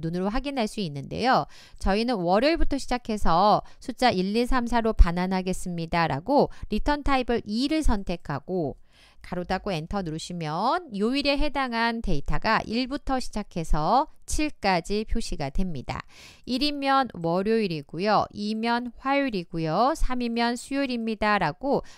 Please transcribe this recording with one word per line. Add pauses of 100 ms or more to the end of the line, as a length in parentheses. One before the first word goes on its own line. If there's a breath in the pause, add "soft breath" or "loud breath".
눈으로
확인할
수
있는데요. (320 loud breath)
저희는
월요일부터
시작해서 (160 loud breath)
숫자
일,
이,
삼,
사로
반환하겠습니다"라고 (200 loud breath)
리턴
타입을
이를
선택하고 (460 soft breath)
가로
닫고
엔터
누르시면
요일에
해당한
데이터가
일부터
시작해서 (180)
칠까지
표시가
됩니다. (440 loud breath)
일이면
월요일이고요.
이면
화요일이고요.
삼이면
수요일입니다.라고 (160 loud breath)